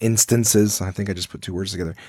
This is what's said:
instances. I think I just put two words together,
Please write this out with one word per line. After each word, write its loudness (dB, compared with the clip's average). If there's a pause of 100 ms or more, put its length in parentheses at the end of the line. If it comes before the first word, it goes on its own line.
instances. 2
I -4
think -4
I -4
just -8
put -14
two -8
words -6
together, -6 (140)